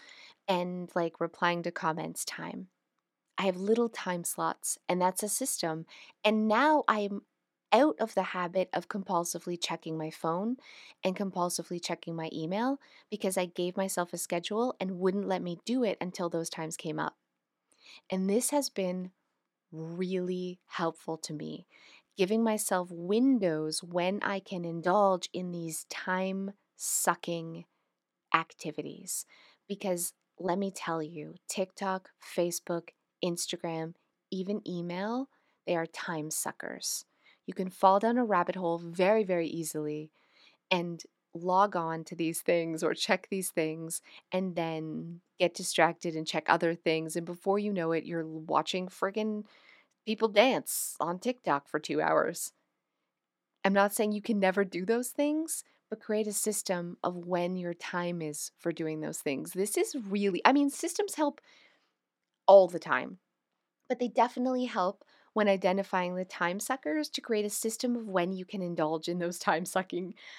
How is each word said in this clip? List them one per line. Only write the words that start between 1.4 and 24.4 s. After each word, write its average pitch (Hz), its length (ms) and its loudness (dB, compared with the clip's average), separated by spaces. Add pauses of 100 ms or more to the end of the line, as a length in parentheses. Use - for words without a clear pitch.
to 175 60 -2
comments 160 540 -4
time. 180 440 -10 (680)
I 185 60 -2
have 185 160 2
little 226 320 2
time 180 340 -4
slots, - 540 -2 (100)
and 180 140 2
that's 202 200 2
a 208 60 -2
system. 160 560 -2 (400)
And 214 240 4
now 277 400 6
I'm 202 340 0 (500)
out 262 280 8
of 220 140 -2
the 190 80 4
habit 180 500 -2
of 185 160 -2
compulsively 175 720 -2
checking 165 380 -4
my 156 100 -4
phone 185 480 -2 (480)
and 185 120 0
compulsively 180 680 -4
checking 170 320 -6
my 160 180 -4
email 214 480 -2 (300)
because 202 260 -4
I 180 100 0
gave 180 300 -4
myself 190 380 -2
a 170 40 -6
schedule 214 600 -2
and 190 180 -4
wouldn't 190 300 0
let 185 140 0
me 175 240 -6
do 247 160 0
it 208 180 0
until 180 300 -4
those 165 180 -2
times 160 280 -8
came 156 220 -6
up. 156 180 -4 (920)
And 190 220 0
this 233 200 2
has 285 200 0
been 185 400 -4 (600)
really 180 960 -4
helpful 160 500 -4
to 160 160 -10
me, 156 320 -10 (500)
giving 208 260 2
myself 214 480 0
windows 175 920 2
when 175 400 0
I 196 160 0
can 180 260 -6